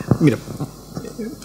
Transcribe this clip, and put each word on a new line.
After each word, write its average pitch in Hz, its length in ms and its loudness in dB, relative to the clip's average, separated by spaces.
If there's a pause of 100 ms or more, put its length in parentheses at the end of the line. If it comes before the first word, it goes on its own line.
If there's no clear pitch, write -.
(220)
Mira, 131 160 6 (1080)